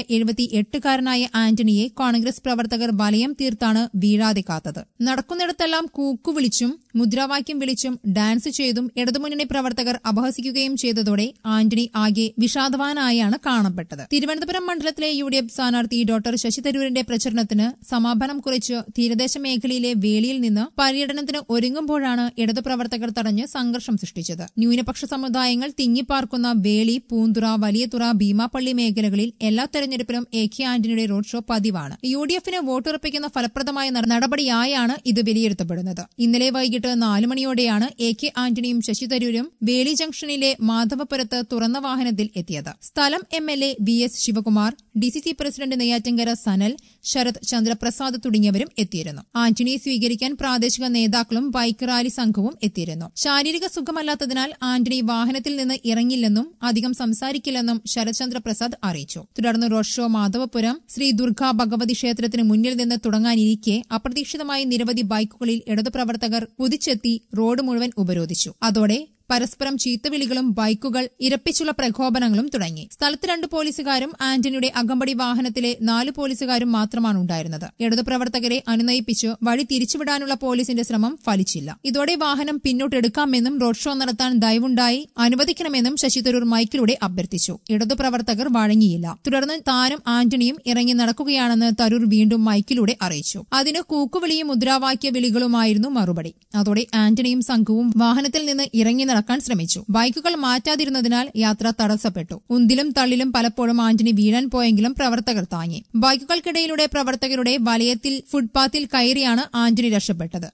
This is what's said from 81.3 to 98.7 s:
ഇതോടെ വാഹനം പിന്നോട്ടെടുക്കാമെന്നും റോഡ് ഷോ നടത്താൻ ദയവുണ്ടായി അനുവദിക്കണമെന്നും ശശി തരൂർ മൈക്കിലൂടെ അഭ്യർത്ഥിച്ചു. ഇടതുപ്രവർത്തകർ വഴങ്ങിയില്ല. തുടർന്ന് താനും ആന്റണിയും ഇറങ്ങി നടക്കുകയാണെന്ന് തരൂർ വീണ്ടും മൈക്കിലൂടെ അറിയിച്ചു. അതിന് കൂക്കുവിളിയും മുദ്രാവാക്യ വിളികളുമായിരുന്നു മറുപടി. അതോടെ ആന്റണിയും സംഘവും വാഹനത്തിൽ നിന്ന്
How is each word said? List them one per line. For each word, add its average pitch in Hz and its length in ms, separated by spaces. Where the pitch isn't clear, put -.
ഇതോടെ 277 320
വാഹനം 294 440
പിന്നോട്ടെടുക്കാമെന്നും 262 1000
റോഡ് 233 160
ഷോ 285 180
നടത്താൻ 254 440
ദയവുണ്ടായി 240 600
അനുവദിക്കണമെന്നും 269 760
ശശി 269 220
തരൂർ 247 260
മൈക്കിലൂടെ 233 560
അഭ്യർത്ഥിച്ചു. 180 520
ഇടതുപ്രവർത്തകർ 233 800
വഴങ്ങിയില്ല. 214 560
തുടർന്ന് 277 440
താനും 262 420
ആന്റണിയും 240 580
ഇറങ്ങി 240 280
നടക്കുകയാണെന്ന് 240 840
തരൂർ 226 340
വീണ്ടും 214 360
മൈക്കിലൂടെ 220 560
അറിയിച്ചു. 175 380
അതിന് 294 320
കൂക്കുവിളിയും 320 600
മുദ്രാവാക്യ 269 640
വിളികളുമായിരുന്നു 233 800
മറുപടി. 175 440
അതോടെ 208 300
ആന്റണിയും 233 460
സംഘവും 226 540
വാഹനത്തിൽ 247 500
നിന്ന് 277 280